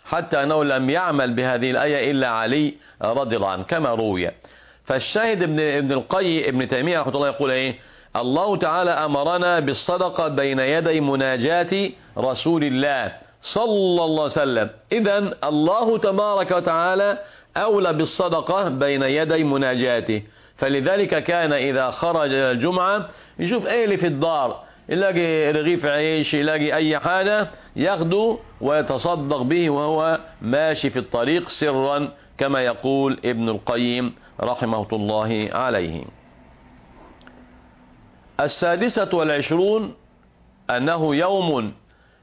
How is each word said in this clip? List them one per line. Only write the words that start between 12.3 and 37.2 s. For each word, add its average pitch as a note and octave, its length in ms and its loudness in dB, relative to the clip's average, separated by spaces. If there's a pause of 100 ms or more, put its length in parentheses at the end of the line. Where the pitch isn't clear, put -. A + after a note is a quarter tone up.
الله C3 520 0 (260)
صلى G3 640 0
الله D#3 180 0
عليه - 0 -
وسلم. C3 460 0 (220)
إذن G3+ 420 0 (100)
الله F#3 540 2
تبارك G3+ 540 2
وتعالى F#3 680 2 (400)
أولى F#3 360 2
بالصدقة E3 760 0
بين C3+ 340 0
يدي D#3 400 2
مناجاته، B2+ 800 0 (340)
فلذلك C#3+ 640 0
كان E3+ 300 0
إذا C3 380 0
خرج D#3+ 420 0
إلى C3+ 180 2
الجمعة F3+ 580 0 (300)
يشوف G3 280 -2
إيه A3+ 180 0
اللي G3 120 0
في F3+ 100 0
الدار، D3 560 0 (260)
يلاقي E3 600 2
رغيف D#3 340 0
عيش، D3+ 480 0
يلاقي D3+ 400 0
أي D#3 260 2
حاجة F#3+ 480 0 (280)
ياخده F#3 600 0 (240)
ويتصدق C#3+ 800 0
به D#3+ 280 2
وهو D#3 500 0 (220)
ماشي D3 480 0
في B2+ 100 -4
الطريق C#3 500 -2
سراً، C#3+ 600 0 (280)
كما C#3 240 0
يقول C3 640 0
ابن A2+ 240 -2
القيم A#2+ 640 -2 (260)
رحمه A2+ 520 -2
الله G#2+ 600 -2
عليه. F2+ 500 -2 (2250)